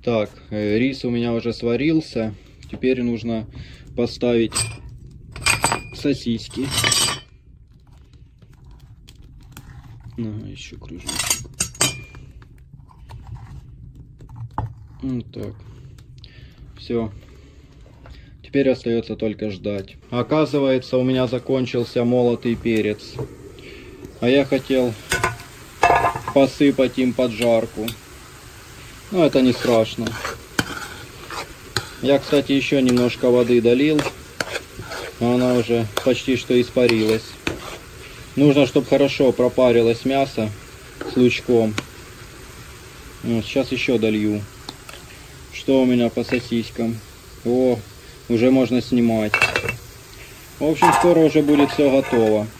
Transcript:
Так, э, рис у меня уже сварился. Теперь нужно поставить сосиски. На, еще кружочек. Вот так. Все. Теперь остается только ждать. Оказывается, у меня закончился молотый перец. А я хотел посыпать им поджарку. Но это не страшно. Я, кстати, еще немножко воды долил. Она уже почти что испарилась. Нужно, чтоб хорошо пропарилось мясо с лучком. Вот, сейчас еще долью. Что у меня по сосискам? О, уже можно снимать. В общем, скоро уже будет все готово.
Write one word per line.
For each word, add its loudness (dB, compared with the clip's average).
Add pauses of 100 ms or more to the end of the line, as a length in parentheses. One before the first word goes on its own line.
Так, 0 (200)
э, 0
рис 0
у -2
меня -2
уже -2
сварился. -2 (380)
Теперь 0
нужно -4 (500)
поставить 0 (1400)
сосиски. -4 (3500)
На, -8
еще -16
кружочек. -12 (4000)
Вот -6
так. -10 (1200)
Все. -4 (1300)
Теперь 0
остается -2
только -6
ждать. -8 (120)
Оказывается, 0
у 2
меня 2
закончился -2
молотый 2
перец. -2 (1080)
А 2
я 6
хотел 0 (1400)
посыпать 4
им 2
поджарку. 0 (1200)
Но 4
это 4
не 6
страшно. 2 (1900)
Я, 4
кстати, 0
еще 2
немножко 2
воды 4
долил. 4 (1200)
Она 2
уже 2 (200)
почти 0
что 2
испарилась. 2 (1120)
Нужно, 6
чтоб 0
хорошо 4
пропарилось 2
мясо 0 (600)
с -2
лучком. 4 (1500)
Вот, -2
сейчас -2
еще 0
долью. 0 (1120)
Что 2
у 4
меня 2
по -2
сосискам? -4 (460)
О, 2 (520)
уже 4
можно 4
снимать. 0 (1300)
В -2
общем, 4
скоро 6
уже 6
будет 4
все 4
готово. 4 (120)